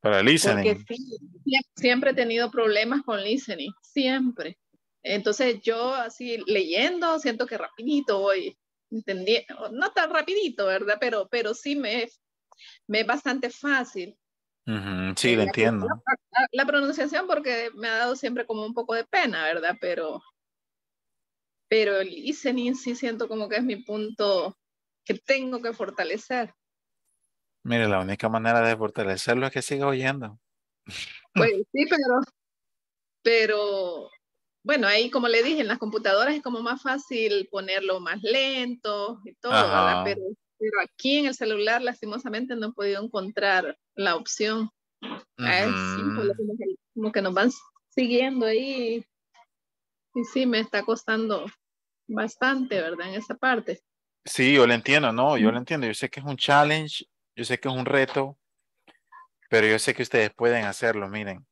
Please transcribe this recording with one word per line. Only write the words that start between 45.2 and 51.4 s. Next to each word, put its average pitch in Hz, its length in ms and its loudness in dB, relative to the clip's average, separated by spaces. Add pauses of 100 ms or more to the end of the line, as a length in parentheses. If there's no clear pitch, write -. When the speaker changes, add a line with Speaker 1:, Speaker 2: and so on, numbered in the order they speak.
Speaker 2:
Ah, 180 260 2
es 208 60 2
Speaker 1:
Ujú. 190 240 -2
Speaker 2:
simple, 202 420 -2
como 208 220 -6
que, 208 60 -8 (300)
como 214 180 -4
que 202 100 0
nos 185 120 -2
van 208 160 4 (400)
siguiendo 254 560 2
ahí. 233 580 -2 (1120)
Y 240 100 -2
sí, 262 220 0
me 226 140 2
está 214 220 -2
costando 220 640 -2 (640)